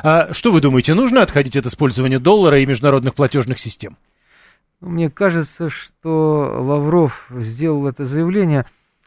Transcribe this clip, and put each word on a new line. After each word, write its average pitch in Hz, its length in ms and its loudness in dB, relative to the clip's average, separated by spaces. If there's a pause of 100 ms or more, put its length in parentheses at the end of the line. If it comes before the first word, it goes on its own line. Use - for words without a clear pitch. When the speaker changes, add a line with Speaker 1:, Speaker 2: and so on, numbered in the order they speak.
Speaker 1:
а 160 280 2
что 240 200 -2
вы 170 100 4
думаете, 135 320 2
нужно 240 300 2
отходить 135 340 0
от 123 80 -2
использования 131 540 -2
доллара 160 400 4
и 135 80 2
международных 131 480 0
платежных 131 420 -2
систем? - 400 -12 (840)
Speaker 2:
Мне 170 280 -2
кажется, 170 640 -2
что 156 880 -2
Лавров 147 720 0
сделал 139 560 -4
это 135 180 -8
заявление 165 600 0 (400)